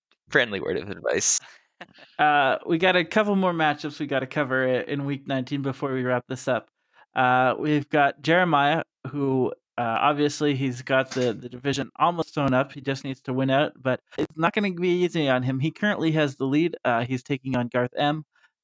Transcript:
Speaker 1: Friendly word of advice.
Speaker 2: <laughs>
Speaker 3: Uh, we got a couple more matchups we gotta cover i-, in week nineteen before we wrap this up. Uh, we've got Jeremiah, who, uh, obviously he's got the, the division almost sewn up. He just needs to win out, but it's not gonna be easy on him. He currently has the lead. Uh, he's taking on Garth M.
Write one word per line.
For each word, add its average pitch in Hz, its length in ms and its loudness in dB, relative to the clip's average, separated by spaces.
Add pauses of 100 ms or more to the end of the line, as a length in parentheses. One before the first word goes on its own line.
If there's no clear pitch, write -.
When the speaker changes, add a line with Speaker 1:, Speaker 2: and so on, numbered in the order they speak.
(300)
Speaker 1:
Friendly 117 300 0
word - 180 -4
of 92 120 -6
advice. 87 560 -2
Speaker 2:
<laughs> - 40 -20 (680)
Speaker 3:
Uh, 143 480 2
we 165 140 0
got 185 160 4
a 180 100 2
couple 208 300 0
more 185 180 2
matchups 151 460 -2
we 147 80 -4
gotta 135 180 -2
cover 131 420 0
i-, 123 140 2 (100)
in 139 140 -4
week 139 220 -6
nineteen 135 340 -4
before 135 320 -4
we 131 80 -2
wrap 123 260 0
this 127 200 -8
up. 123 220 -2 (460)
Uh, 127 440 4
we've 151 280 0
got 143 360 2
Jeremiah, 156 580 4 (300)
who, 131 420 0 (240)
uh, 120 40 -2 (200)
obviously 147 540 2
he's 127 260 -4
got 131 300 0
the, 123 220 0
the 110 140 -12
division 131 520 -4
almost 170 340 0
sewn 139 220 0
up. 135 180 2
He 143 80 -14
just 135 220 -6
needs 135 180 -10
to 131 120 -6
win 135 180 0
out, 139 280 2
but 127 200 -2 (180)
it's - 180 -4
not 165 180 0
gonna 208 200 0
be 180 300 0
easy 165 260 0
on 127 140 2
him. 131 160 -2
He 156 100 0
currently 160 440 0
has 147 220 0
the 135 100 -2
lead. 156 380 2
Uh, 120 220 2
he's 127 160 -4
taking 131 340 -4
on 123 120 0
Garth 123 280 -2
M. 147 300 0 (380)